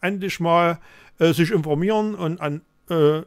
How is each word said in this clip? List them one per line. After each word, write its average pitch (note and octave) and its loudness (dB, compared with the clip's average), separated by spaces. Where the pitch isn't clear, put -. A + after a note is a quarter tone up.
endlich F#3+ -6
mal, E3+ 2
äh, E3 4
sich E3+ 0
informieren G3+ 0
und F3 -6
an, D3+ -6
äh, D#3 2